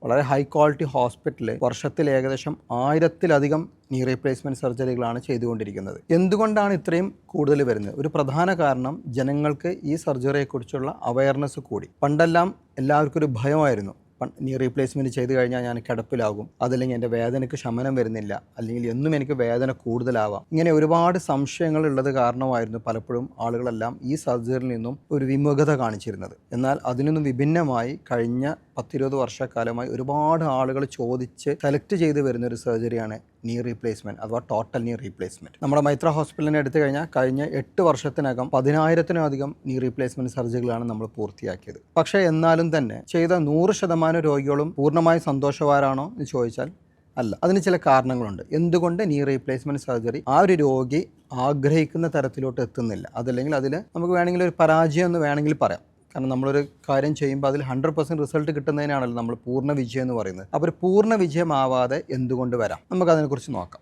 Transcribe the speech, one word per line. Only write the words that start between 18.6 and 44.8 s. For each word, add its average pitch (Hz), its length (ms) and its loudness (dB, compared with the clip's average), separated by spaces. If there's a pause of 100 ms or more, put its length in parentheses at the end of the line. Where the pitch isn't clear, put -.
എന്നും 143 260 -2
എനിക്ക് 139 160 -2
വേദന 127 400 0
കൂടുതലാവാം. 117 800 -2
ഇങ്ങനെ 165 200 4
ഒരുപാട് 165 480 4
സംശയങ്ങൾ 156 680 0
ഉള്ളത് 135 260 0
കാരണമായിരുന്നു 120 760 0
പലപ്പോഴും 120 420 -4 (100)
ആളുകളെല്ലാം 117 640 -4
ഈ 131 120 -2
സർജറിയിൽ 127 520 -2
നിന്നും 120 320 -6 (120)
ഒരു 139 140 0
വിമുഖത 143 500 4
കാണിച്ചിരുന്നത്. 107 560 -4 (200)
എന്നാൽ 131 340 0
അതിനൊന്നും 147 380 0
വിഭിന്നമായി 139 760 0 (120)
കഴിഞ്ഞ 123 420 -2 (240)
പത്തിരുപത് 135 380 -4
വർഷക്കാലമായി 120 760 -4
ഒരുപാട് 151 540 0
ആളുകൾ 135 420 0
ചോദിച്ച് 127 640 -6 (120)
സെലക്ട് 147 340 0
ചെയ്ത് 151 260 2
വരുന്ന 120 260 0
ഒരു 117 80 -6
സർജറിയാണ് 113 640 -2 (260)
നീ 117 160 -4
റീപ്ലേസ്മെന്റ് 110 600 -6
അഥവാ 110 180 -4
ടോട്ടൽ 113 440 -4
നീ 117 120 -4
റീപ്ലേസ്മെന്റ്. - 680 -12
നമ്മുടെ 147 180 2
മൈത്ര 143 280 2
ഹോസ്പിറ്റലിനെ 151 500 0
എടുത്തു 151 200 0
കഴിഞ്ഞാൽ 143 360 0
കഴിഞ്ഞ 131 280 0
എട്ട് 156 380 -4
വർഷത്തിനകം 139 680 0
പതിനായിരത്തിലധികം 151 1080 2 (100)
നീ 131 140 -4
റീപ്ലേസ്മെന്റ് 127 520 -4
സർജറികളാണ് 120 540 -2
നമ്മൾ 110 300 -6
പൂർത്തിയാക്കിയത്. 98 600 -8 (220)
പക്ഷേ 165 220 4
എന്നാലും 160 580 4
തന്നെ 117 300 -2
ചെയ്ത 170 220 2
നൂറ് 170 420 2
ശതമാനം 165 480 2
രോഗികളും 143 580 0
പൂർണ്ണമായും 165 440 4